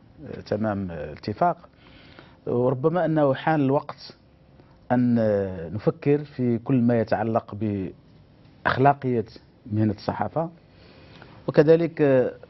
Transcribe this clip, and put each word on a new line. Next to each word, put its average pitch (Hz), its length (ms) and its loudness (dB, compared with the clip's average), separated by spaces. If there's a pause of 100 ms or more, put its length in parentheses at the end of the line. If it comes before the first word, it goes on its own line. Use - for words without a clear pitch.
(260)
أه، - 140 -14
تمام 104 500 -4
الاتفاق. 85 640 -4 (920)
وربما 131 580 0
أنه 151 300 2
حان 160 260 0
الوقت - 560 -4 (760)
أن، 123 260 4
أه، 98 500 0
نفكر 143 560 -2
في 120 340 -2
كل 123 240 0
ما 117 180 2
يتعلق 110 540 -2 (1080)
بأخلاقية 131 640 0 (460)
مهنة 107 200 2
الصحافة، 104 580 -6 (1000)
وكذلك، 160 540 4
أه، 131 300 4 (180)